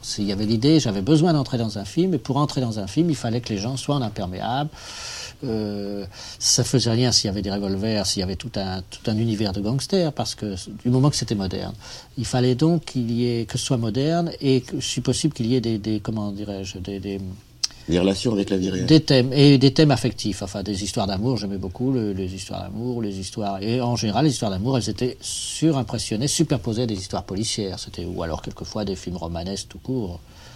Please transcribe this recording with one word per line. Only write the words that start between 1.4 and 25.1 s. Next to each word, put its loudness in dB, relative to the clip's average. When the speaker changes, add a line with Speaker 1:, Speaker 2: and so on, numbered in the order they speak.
Speaker 1:
dans -2
un -6
film, 0
et 0
pour -2
entrer 0
dans -2
un -6
film, 2
il 2
fallait -2
que -8
les 0
gens -4
soient -2
en 0
imperméable. -4
Euh, -4
ça 2
faisait 2
rien 4
s'il 2
y 0
avait -2
des -2
revolvers, 0
s'il -2
y 0
avait -2
tout -10
un, -4
tout -6
un 2
univers 0
de -4
gangsters, 0
parce -4
que -6
du 2
moment 6
que 2
c'était -2
moderne, -4
il -2
fallait 4
donc 2
qu'il -2
y 2
ait, 0
que -8
ce -2
soit 2
moderne, 0
et 4
que, -6
si -4
possible, 2
qu'il -2
y 2
ait 2
des, 0
des, -2
comment -4
dirais-je, -8
des, -6
des, -6
Speaker 2:
Des 4
relations 2
avec 2
la 2
vie 0
réelle. -2
Speaker 1:
Des 8
thèmes, 4
et 10
des 8
thèmes 6
affectifs, 0
enfin -6
des -2
histoires -2
d'amour, 0
j'aimais -4
beaucoup -2
le, 0
les -4
histoires -8
d'amour, -6
les -4
histoires, -6
et 0
en 0
général 2
les 6
histoires -2
d'amour, 0
elles -2
étaient -4